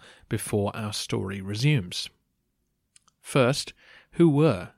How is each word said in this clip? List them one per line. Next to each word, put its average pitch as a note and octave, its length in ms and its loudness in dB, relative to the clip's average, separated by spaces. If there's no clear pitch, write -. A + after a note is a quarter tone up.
before G#2 460 -2
our G#2+ 180 -6
story G2 480 -6
resumes. G#2+ 640 0
First, - 540 0
who E3+ 140 6
were C#3 480 2